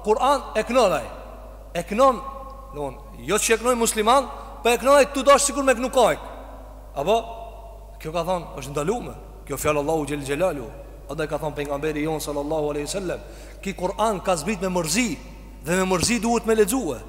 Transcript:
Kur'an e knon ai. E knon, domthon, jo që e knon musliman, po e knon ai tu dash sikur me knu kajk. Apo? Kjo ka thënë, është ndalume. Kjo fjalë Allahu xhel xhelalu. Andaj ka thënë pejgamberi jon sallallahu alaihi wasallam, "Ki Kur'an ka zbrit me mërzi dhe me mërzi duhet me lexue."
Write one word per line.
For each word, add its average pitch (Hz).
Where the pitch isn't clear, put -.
Kur'an 262
e 220
knon 226
ai. 135
E 170
knon, 233
domthon, 139
jo 135
që 214
e 220
knon 240
musliman, 226
po 233
e 240
knon 262
ai 269
tu 262
dash 269
sikur 262
me 262
knu 240
kajk. 202
Apo? 185
Kjo 156
ka 170
thënë, 165
është 135
ndalume. 151
Kjo 135
fjalë 151
Allahu 156
xhel 147
xhelalu. 143
Andaj 151
ka 147
thënë 147
pejgamberi 147
jon 156
sallallahu 147
alaihi 147
wasallam, 170
"Ki 196
Kur'an 190
ka 190
zbrit 170
me 190
mërzi 180
dhe 165
me 190
mërzi 214
duhet 226
me 220
lexue." 208